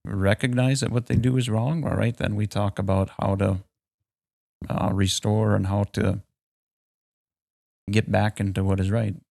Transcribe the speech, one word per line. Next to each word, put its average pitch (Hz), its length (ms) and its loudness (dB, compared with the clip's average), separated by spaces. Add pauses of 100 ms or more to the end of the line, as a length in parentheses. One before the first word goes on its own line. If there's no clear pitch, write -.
recognize 123 760 0
that 113 120 -2
what 117 140 -2
they 123 100 0
do 123 200 2
is 123 120 0
wrong, 127 360 0
all - 120 -2
right, 117 200 0
then - 200 -2
we 104 100 0
talk 101 320 -2
about 95 320 0 (100)
how 101 160 0
to, 98 220 0 (1080)
uh, - 240 -2
restore 104 640 0
and 98 120 0
how 101 180 0
to 98 360 -2 (1700)
get 107 200 2
back 104 300 2
into 95 240 0
what 95 160 2
is 95 100 0
right. 107 260 -2 (140)